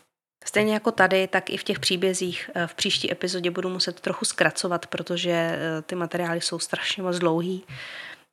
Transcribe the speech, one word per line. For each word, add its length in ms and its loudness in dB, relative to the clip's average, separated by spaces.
Stejně 280 4
jako 180 2
tady, 360 6
tak 220 0
i 80 -2
v 60 -8
těch 160 -2
příbězích, 720 0
eh, 140 0
v 60 -14
příští 380 0
epizodě 400 0
budu 180 -2
muset 300 -2
trochu 260 -2
zkracovat, 600 2
protože, 460 -2
eh, 500 0
ty 140 -8
materiály 460 -2
jsou 180 -4
strašně 440 -4
moc 160 0
dlouhý 440 2